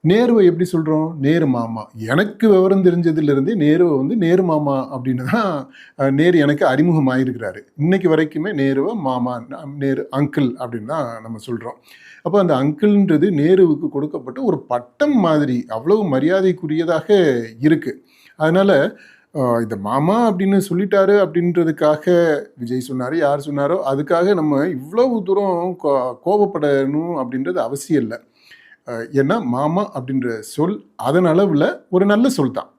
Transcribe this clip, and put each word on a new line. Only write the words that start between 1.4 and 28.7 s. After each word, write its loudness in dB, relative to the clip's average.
மாமா. -4
எனக்கு 0
விவரம் 4
தெரிஞ்சதுல 2
இருந்தே 0
நேருவை 2
வந்து -2
நேரு 2
மாமா 0
அப்படின்னு -4
தான், 0
அஹ், 2
நேரு 4
எனக்கு 2
அறிமுகமாயிருக்கிறாரு. 0
இன்னைக்கு 0
வரைக்குமே -2
நேருவை -2
மாமா, -4
ந-, -16
நேரு -4
அங்கிள் -2
அப்படின்னு -10
தான் -8
நம்ம -12
சொல்றோம். -10
அப்போ 2
அந்த 2
அங்கிள்ன்றது 2
நேருவுக்கு 2
கொடுக்கப்பட்ட -8
ஒரு 0
பட்டம் -2
மாதிரி, 0
அவ்வளவு 0
மரியாதைக்குரியதாக 0
இருக்கு. 2
அதனால, 2
அஹ், 0
இந்த -6
மாமா 0
அப்படின்னு 2
சொல்லிட்டாரு 2
அப்படின்றதுக்காக, 0
விஜய் -6
சொன்னாரு, -6
யார் 0
சொன்னாரோ, -2
அதுக்காக 0
நம்ம 0
இவ்வளவு -2
தூரம் -2
கோ-, -2
கோபப்படணும் 0
அப்படின்றது -6
அவசியம் -2
இல்ல. -8